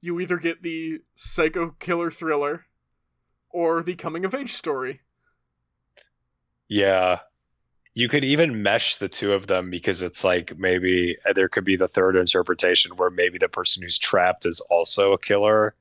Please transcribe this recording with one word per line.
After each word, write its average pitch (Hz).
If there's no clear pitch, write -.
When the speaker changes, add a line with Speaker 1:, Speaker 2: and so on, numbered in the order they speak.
Speaker 1:
you 170
either 180
get 165
the 160
psycho 165
killer 170
thriller 151
or 165
the 175
coming 170
of 190
age 277
story. 135
Speaker 2:
Yeah. 95
You 120
could 139
even 139
mesh 104
the 98
two 101
of 98
them 92
because 90
it's 87
like, 90
maybe, 90
uh, 101
there 95
could 95
be 95
the 92
third 92
interpretation 90
where 90
maybe 87
the 92
person -
who's 87
trapped 90
is 85
also 98
a 92
killer. 107